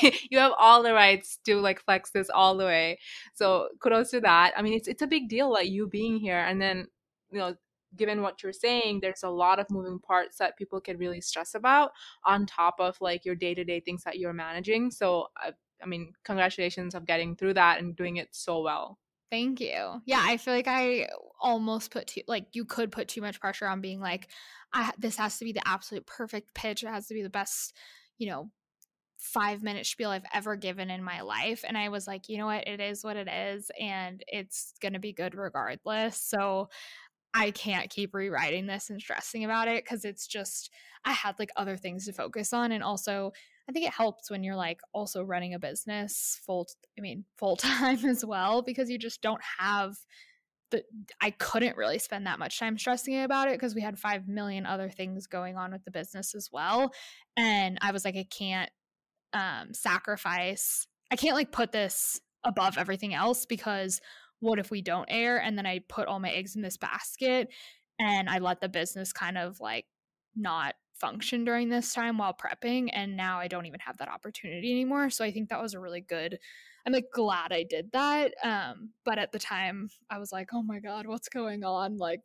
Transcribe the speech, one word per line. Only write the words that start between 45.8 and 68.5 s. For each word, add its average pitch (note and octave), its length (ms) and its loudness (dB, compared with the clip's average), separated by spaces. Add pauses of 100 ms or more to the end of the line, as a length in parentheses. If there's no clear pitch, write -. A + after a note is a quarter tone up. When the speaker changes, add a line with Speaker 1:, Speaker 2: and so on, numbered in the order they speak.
Speaker 2:
full, F3+ 220 -2 (300)
I G#3 40 -12
mean, G3 240 -10 (120)
full G3 200 2
<laughs> B3+ 460 2
time - 20 -
as B3 200 2
well, G#3+ 380 2
because B3+ 260 -2
you B3 80 -4
just A3+ 240 -10
don't A3 200 -2 (180)
have G3+ 360 0 (760)
the, A3+ 140 0 (360)
I G#3 100 0
couldn't - 460 -2
really A#2+ 220 0
spend G3 280 -6
that F3 120 -4
much C#3+ 200 -6
time A3 180 -4
stressing B3+ 460 -2
about C4+ 260 0
it, B3+ 100 0
'cause A#3+ 160 -4
we A3 60 -4
had G#3 180 -6
five G3 280 -4
million G3+ 380 -4
other F#3+ 240 -4
things F#3+ 380 -8
going F3+ 300 -8
on F#3 140 -6
with F#3+ 140 -14
the F#3+ 60 -16
business F#3+ 440 -8
as G3+ 160 -12
well. G#3+ 420 0 (440)
And G3+ 440 2
I G3+ 100 0
was G3 140 -4
like, F#3+ 120 -4
"I F#3+ 80 -6
can't, F#3+ 460 -6 (600)
um, F#3+ 400 -4
sacrifice, F#3 1120 -2 (240)
I B3+ 60 -2
can't, C#4+ 180 2
like, D4 180 0
put A3+ 200 0
this - 480 -2 (220)
above F#3+ 340 2
everything F#3+ 360 -2
else, A3+ 320 2
because G3 560 -2 (380)
what A3 200 2
if G3 120 -4
we G3+ 100 -4
don't F3+ 280 0
air?" A#3 320 2
And G#3+ 160 -2
then G3 100 -2
I F#3 120 -2
put - 280 -6
all G3 120 -2
my F#3+ 120 -2
eggs F#3+ 240 -4
in G#3+ 80 -4
this - 140 -6
basket, - 720 0 (500)
and G3+ 300 2
I F#3 100 0
let F3+ 220 0